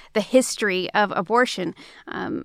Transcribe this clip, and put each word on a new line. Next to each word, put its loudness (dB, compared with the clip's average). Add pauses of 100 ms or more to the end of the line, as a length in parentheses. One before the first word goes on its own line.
(120)
the 0
history 2
of 2
abortion. 0 (320)
Um, -8